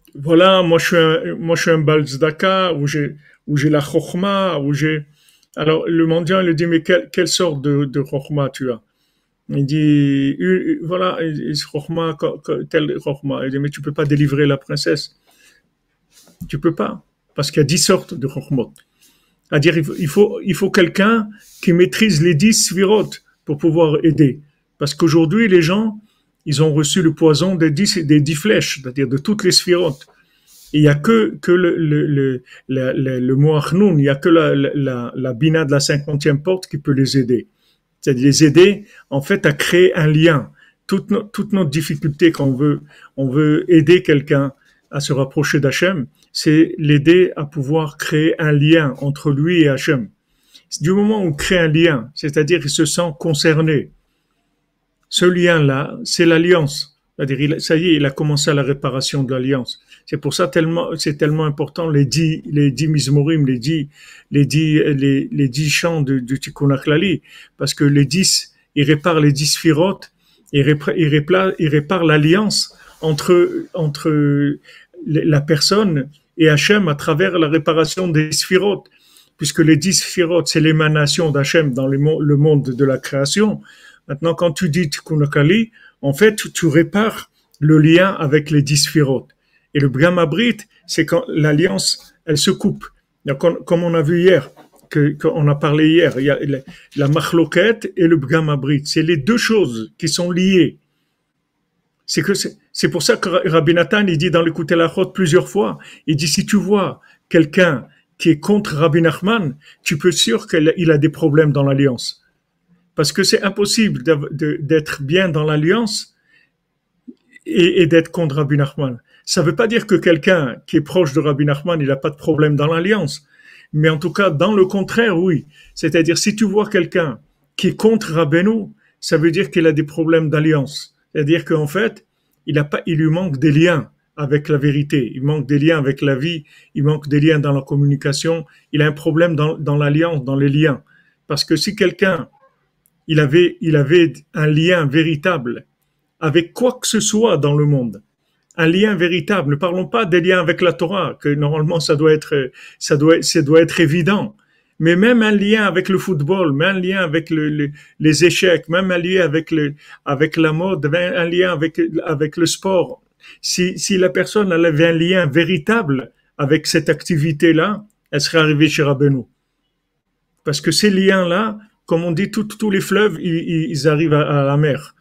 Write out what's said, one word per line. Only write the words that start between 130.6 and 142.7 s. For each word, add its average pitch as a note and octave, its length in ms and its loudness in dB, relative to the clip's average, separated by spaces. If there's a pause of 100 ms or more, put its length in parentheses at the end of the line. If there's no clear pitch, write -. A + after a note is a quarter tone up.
C'est-à-dire D#3 340 0
qu'en D#3 200 0
fait, G#3 380 -4 (400)
il D3 140 -2
a D3 60 0
pas, - 200 -6
il D#3+ 140 -2
lui D#3 100 0
manque D#3+ 300 -2
des D3+ 120 2
liens D#3 400 2 (260)
avec D3 340 -2
la D3+ 80 2
vérité. C#3+ 560 -2
Il C3 80 -10
manque C#3+ 240 -2
des C#3+ 120 0
liens D#3 200 2
avec C#3 240 -2
la C#3 140 0
vie. D#3+ 280 -6 (300)
Il C#3+ 100 -2
manque D3 240 0
des D3 100 2
liens D3+ 200 4
dans D3 140 0
la C#3 100 0
communication. C#3+ 800 -2 (280)
Il D3+ 100 2
a D3+ 40 4
un D#3 60 0
problème E3 440 0
dans, D3+ 200 -2
dans D3 200 -2
l'alliance, D3 460 0
dans C3+ 140 -4
les C#3 140 2
liens. C#3+ 320 0 (460)
Parce D3 160 -4
que D#3+ 120 0
si F#3 180 -4
quelqu'un, F3+ 540 0 (800)